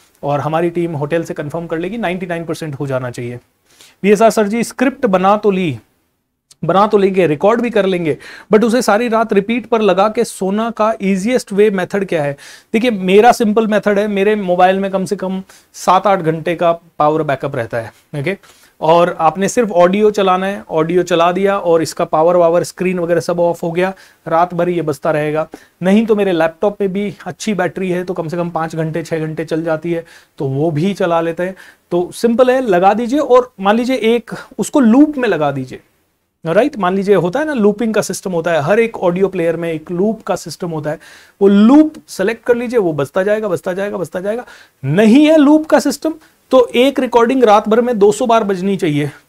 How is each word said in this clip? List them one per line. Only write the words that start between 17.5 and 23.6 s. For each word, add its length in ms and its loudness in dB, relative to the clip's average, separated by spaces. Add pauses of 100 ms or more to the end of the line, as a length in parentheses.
रहता 220 -6
है, 160 -8 (280)
ओके? 160 -6 (440)
और 380 4
आपने 300 0
सिर्फ 220 0
ऑडियो 400 4
चलाना 340 0
है, 240 -8
ऑडियो 340 0
चला 280 2
दिया 260 0
और 240 2
इसका 240 -4
पावर 300 2
वावर 280 2
स्क्रीन 360 -4
वगैरह 200 0
सब 200 -4
ऑफ 240 -2